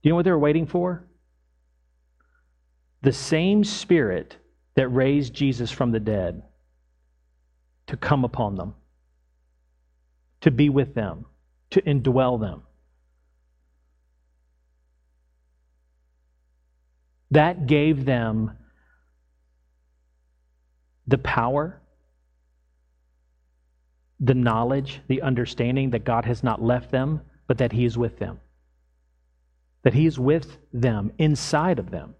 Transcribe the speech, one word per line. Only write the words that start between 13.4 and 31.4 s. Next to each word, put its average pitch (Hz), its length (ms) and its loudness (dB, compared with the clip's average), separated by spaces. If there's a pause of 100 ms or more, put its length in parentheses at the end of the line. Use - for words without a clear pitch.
That 156 340 4
gave 147 380 2
them 113 540 -2 (2500)
the 139 100 4
power, 135 640 -2 (2500)
the 131 160 4
knowledge, 123 720 0
the 131 140 0
understanding 127 680 -2
that 117 120 -2
God 117 220 0
has 120 180 -4
not 117 180 -2
left 123 300 -2
them, 131 300 -2 (260)
but 120 120 0
that 123 120 0
He 120 140 0
is 113 120 -2
with 117 220 -4
them. 98 220 -10 (1400)
That 117 100 4
He 151 120 4
is 151 120 0
with 143 400 -2 (140)
them, 113 460 -2
inside 156 600 0